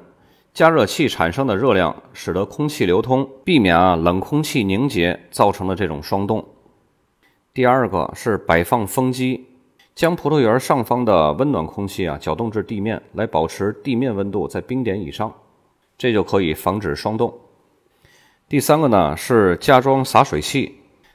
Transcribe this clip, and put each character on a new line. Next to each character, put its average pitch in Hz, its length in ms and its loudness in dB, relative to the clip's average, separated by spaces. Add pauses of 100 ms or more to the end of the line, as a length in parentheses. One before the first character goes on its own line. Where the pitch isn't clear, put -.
(540)
加 160 160 4
热 147 160 4
器 135 220 -2
产 87 240 -2
生 135 160 -2
的 104 80 0
热 117 180 2
量 90 220 2 (160)
使 - 220 -10
得 92 100 -2
空 147 240 -6
气 147 180 -2
流 90 160 4
通， 131 240 0 (160)
避 175 160 2
免 92 160 6
啊 87 220 6
冷 87 240 2
空 147 240 -4
气 143 220 -2
凝 104 240 0
结 87 280 0 (140)
造 104 180 2
成 95 160 -4
的 95 80 -2
这 90 140 -4
种 76 160 -8
霜 98 240 -4
冻。 110 180 -4 (1080)
第 127 120 0
二 123 220 4
个 87 260 -2
是 104 240 -4
摆 85 240 2
放 113 240 0
风 127 240 -2
机， 127 380 -4 (480)
将 170 180 0
葡 165 160 -4
萄 151 120 2
园 117 180 4
上 135 240 0
方 120 220 0
的 82 260 4
温 120 220 -2
暖 80 120 -2
空 101 220 -8
气 95 180 -6
啊 76 140 -4
搅 80 160 -4
动 113 160 -6
至 104 100 -4
地 101 200 -8
面， 104 200 -4 (120)
来 104 120 -4
保 80 220 -2
持 101 240 -4 (100)
地 135 140 -4
面 123 180 -2
温 98 160 -4
度 95 160 -4
在 92 140 -6
冰 127 240 -6
点 104 160 -4
以 82 100 -10
上， 107 240 -8 (640)
这 127 140 0
就 104 100 2
可 98 200 0
以 80 120 0
防 90 240 -2
止 92 200 -4
霜 107 200 -6
冻。 113 160 -2 (1160)
第 - 100 0
三 151 220 2
个 147 80 2
呢 85 260 4
是 101 400 2
加 131 240 4
装 135 240 2
洒 120 180 4
水 80 200 0
器， - 340 -4 (400)